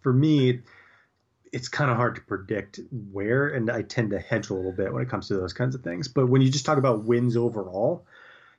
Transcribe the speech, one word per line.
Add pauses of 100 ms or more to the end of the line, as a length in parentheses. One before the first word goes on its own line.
for
me, (920)
it's
kinda
hard
to
predict (320)
where,
and
I
tend
to
hedge
a
little
bit
when
it
comes
to
those
kinds
of
things.
But
when
you
just
talk
about
wins
overall, (540)